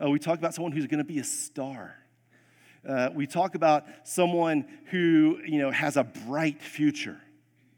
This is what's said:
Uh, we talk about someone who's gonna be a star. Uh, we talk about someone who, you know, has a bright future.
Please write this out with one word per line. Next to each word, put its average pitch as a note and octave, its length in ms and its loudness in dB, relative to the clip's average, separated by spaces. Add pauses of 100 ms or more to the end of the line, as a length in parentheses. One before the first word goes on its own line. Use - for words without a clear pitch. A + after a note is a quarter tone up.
Uh, C#3+ 80 0
we D3 80 2
talk E3 220 -2
about E3 140 -4
someone E3 180 -6
who's C#3+ 160 -4
gonna D3+ 160 -2
be D3+ 160 -6
a A#2+ 40 -6
star. C3 720 -10 (920)
Uh, C3+ 280 0
we C#3+ 140 -4
talk F3 260 -2
about D#3 300 4 (180)
someone E3+ 640 2 (200)
who, E3 600 4
you D#3 140 0
know, C#3 100 2
has C#3+ 260 -2
a C#3 60 6
bright C#3+ 580 -4
future. - 600 -4 (580)